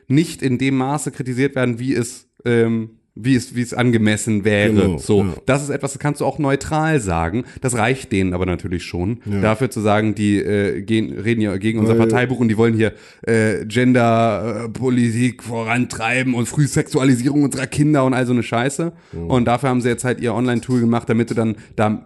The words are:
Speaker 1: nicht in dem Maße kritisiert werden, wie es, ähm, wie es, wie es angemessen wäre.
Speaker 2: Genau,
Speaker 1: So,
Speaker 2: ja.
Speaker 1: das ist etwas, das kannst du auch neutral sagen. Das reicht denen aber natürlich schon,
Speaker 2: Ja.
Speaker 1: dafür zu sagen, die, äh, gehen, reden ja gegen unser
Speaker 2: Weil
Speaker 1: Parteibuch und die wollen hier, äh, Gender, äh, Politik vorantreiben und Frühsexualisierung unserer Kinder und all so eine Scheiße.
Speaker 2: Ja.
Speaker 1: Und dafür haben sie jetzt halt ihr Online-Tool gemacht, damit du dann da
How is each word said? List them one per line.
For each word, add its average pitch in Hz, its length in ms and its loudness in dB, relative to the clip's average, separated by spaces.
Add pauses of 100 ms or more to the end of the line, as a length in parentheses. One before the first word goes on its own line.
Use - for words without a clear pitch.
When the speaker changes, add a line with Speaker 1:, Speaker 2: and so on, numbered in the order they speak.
Speaker 1:
nicht 156 320 0
in 123 160 0
dem 135 180 0
Maße 135 360 -2
kritisiert 127 440 -4
werden, 123 240 -2
wie 127 140 -2
es, - 340 -6 (160)
ähm, 113 460 2 (260)
wie 127 200 2
es, - 180 -2
wie 123 80 -2
es - 140 -6
angemessen 110 680 2
wäre. 104 300 2
Speaker 2:
Genau, 95 240 2
Speaker 1:
So, 101 240 2
Speaker 2:
ja. 92 120 -2 (120)
Speaker 1:
das 139 160 0
ist 143 80 -6
etwas, 127 240 -6
das 120 60 -12
kannst 147 220 -4
du 131 40 -2
auch 120 140 -4
neutral 156 600 2
sagen. 90 440 -2 (180)
Das 123 160 -2
reicht 120 340 0
denen 92 220 2
aber 90 140 -2
natürlich 87 380 -4
schon, 92 340 -4 (100)
Speaker 2:
Ja. 101 100 -2
Speaker 1:
dafür 110 300 0
zu 110 120 -6
sagen, 104 340 2
die, 104 240 2
äh, 101 420 0
gehen, 104 380 0
reden 113 220 -2
ja 101 160 0
gegen 110 200 -2
unser 110 220 2
Speaker 2:
Weil 113 80 4
Speaker 1:
Parteibuch 123 320 0
und 123 80 2
die 107 100 2
wollen 117 160 4
hier, 110 200 0 (280)
äh, 110 460 0
Gender, 117 1000 2
äh, 113 40 -8
Politik 117 720 0
vorantreiben 120 880 -2
und 117 140 -2
Frühsexualisierung 139 960 2
unserer 131 240 -2
Kinder 147 380 2
und 131 100 2
all 127 100 0
so 123 80 0
eine 120 80 2
Scheiße. 131 520 -4 (200)
Speaker 2:
Ja. 85 60 -10
Speaker 1:
Und 113 260 0
dafür 123 240 0
haben 123 120 0
sie 123 80 0
jetzt 120 160 -2
halt 123 140 -2
ihr 113 140 -2
Online-Tool 123 460 0
gemacht, 117 280 0
damit 117 220 0
du - 60 -8
dann 113 220 0 (180)
da 107 300 0